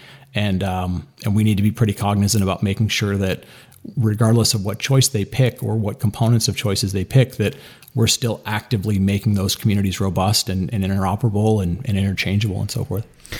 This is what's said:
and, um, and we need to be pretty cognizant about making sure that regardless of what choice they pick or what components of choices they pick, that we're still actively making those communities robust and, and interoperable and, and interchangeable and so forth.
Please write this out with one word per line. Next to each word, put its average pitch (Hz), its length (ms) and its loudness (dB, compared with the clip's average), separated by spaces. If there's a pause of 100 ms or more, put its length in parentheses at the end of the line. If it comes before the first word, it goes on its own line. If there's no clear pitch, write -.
(340)
and, 101 280 0
um, 90 440 -4 (180)
and 107 100 0
we 107 100 4
need 107 140 2
to 101 40 0
be 107 80 2
pretty 104 220 0
cognizant 101 500 0
about 95 200 0
making 101 260 0
sure 101 300 -2
that 92 260 -2 (520)
regardless 110 580 2
of 98 100 -4
what 101 140 -6
choice 135 300 2
they 101 160 -2
pick - 380 0
or 110 140 -2
what 104 240 -4
components 113 480 2
of 98 80 -2
choices 98 360 -2
they 95 120 -2
pick, 131 320 2
that 101 180 -2 (400)
we're 117 120 2
still - 400 -2
actively 107 520 -2
making 101 360 2
those 98 220 0
communities 98 440 0
robust 95 480 0
and, 92 240 -2
and 98 120 0
interoperable 101 800 0
and, 87 240 -2
and 98 120 0
interchangeable 98 600 -2
and 104 100 -4
so - 140 -6
forth. 110 220 -6 (340)